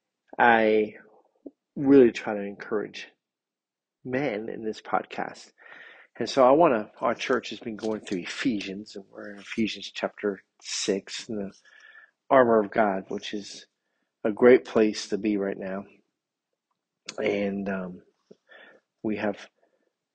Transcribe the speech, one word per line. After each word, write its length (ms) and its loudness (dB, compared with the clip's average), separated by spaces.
I 560 4
really 360 8
try 220 -6
to 80 -6
encourage 680 -8
men 460 -4
in 140 -10
this 180 -8
podcast. 680 -6
And 100 -4
so 200 4
I 40 8
wanna, 380 4
our 140 -2
church 380 -4
has 80 -12
been 160 -10
going 240 -4
through 220 -6
Ephesians, 760 -6
and 160 -14
we're 220 -16
in 60 -18
Ephesians 540 -6
chapter 480 -6
six 680 -6
in 60 -8
the 160 -8
armor 280 6
of 120 -2
God, 380 0
which 260 -10
is 320 -14
a 80 0
great 340 6
place 440 0
to 100 -4
be 180 -2
right 220 -4
now. 240 -8
And, 460 -2
um, 320 -8
we 140 -2
have 200 -4